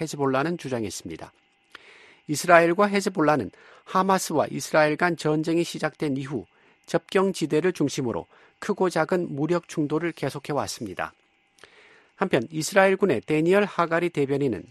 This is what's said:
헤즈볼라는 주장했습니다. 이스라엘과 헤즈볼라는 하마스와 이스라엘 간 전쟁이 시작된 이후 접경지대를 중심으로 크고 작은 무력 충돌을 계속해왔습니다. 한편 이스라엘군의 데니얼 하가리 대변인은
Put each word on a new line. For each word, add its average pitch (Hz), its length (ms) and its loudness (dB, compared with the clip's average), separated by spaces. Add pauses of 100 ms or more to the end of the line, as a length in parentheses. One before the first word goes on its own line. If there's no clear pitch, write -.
헤즈볼라는 147 560 -2
주장했습니다. 110 760 -8 (960)
이스라엘과 170 580 6
헤즈볼라는 170 640 2 (340)
하마스와 185 680 0
이스라엘 151 460 2
간 170 200 0
전쟁이 160 480 0
시작된 151 520 -4
이후 135 300 -8 (400)
접경지대를 175 880 0
중심으로 123 540 -2 (340)
크고 185 300 -2
작은 170 440 0
무력 156 340 -2
충돌을 156 440 -2
계속해왔습니다. 120 1000 -6 (1000)
한편 185 360 -2
이스라엘군의 190 720 2
데니얼 170 420 2
하가리 170 460 0
대변인은 135 600 -2